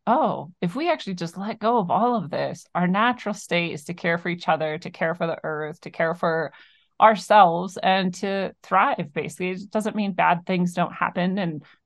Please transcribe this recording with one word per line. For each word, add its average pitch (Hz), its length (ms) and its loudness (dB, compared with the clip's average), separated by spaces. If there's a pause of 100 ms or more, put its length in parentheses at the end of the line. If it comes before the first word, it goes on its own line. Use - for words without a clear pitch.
"Oh, 180 440 0 (100)
if 175 120 0
we 320 160 -2
actually 311 260 -4
just 170 220 -8
let 220 220 -8
go 226 200 2
of 175 120 -2
all 233 240 2
of 156 140 -4
this, 139 440 -6
our 175 140 2
natural 214 480 0
state 170 380 -2
is 151 120 -10
to 180 80 -8
care 170 240 -2
for 180 120 -6
each 175 180 -4
other, 156 300 0
to 165 120 -12
care 165 260 -4
for 170 120 -4
the 165 160 -6
earth, 156 380 -6
to - 100 -14
care 165 240 -2
for 165 380 -2 (460)
ourselves, 190 840 6
and 190 320 2
to 196 480 -4
thrive." 190 520 2
Basically, 180 360 -4
it 190 220 -8
doesn't 208 240 -2
mean 202 180 -2
bad 170 320 2
things 180 300 0
don't 175 180 -2
happen 180 460 -2
and 165 240 -6 (220)